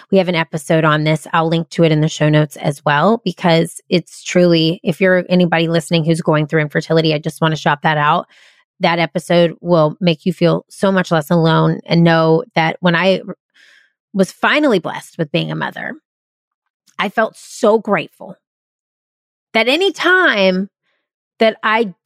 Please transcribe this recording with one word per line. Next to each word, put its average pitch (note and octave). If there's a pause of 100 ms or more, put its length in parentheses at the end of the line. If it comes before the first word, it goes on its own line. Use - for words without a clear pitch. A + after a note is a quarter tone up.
(120)
We G3
have F3+
an F3+
episode D#3+
on D3+
this. D#3
I'll E3
link E3
to -
it D#3+
in D3+
the D#3+
show D3+
notes D3+
as -
well, D#3+
because E3+
it's -
truly, E3+
if G3
you're F#3
anybody E3+
listening E3
who's D#3+
going D3+
through D#3+
infertility, D#3+
I D3+
just D#3
wanna D#3+
shout D3
that D#3
out. D3+ (500)
That E3+
episode E3+
will D#3+
make F3
you F3+
feel E3
so G3
much F#3
less D#3+
alone D#3+
and E3+
know E3 (100)
that D#3+
when F3
I F#3 (920)
was F#3+
finally A#3+
blessed -
with D#3+
being D#3+
a D#3
mother, D#3 (1040)
I F#3
felt A3
so -
grateful F#3+ (1160)
that A3+
any E4+
time G#3 (680)
that A3
I A3 (120)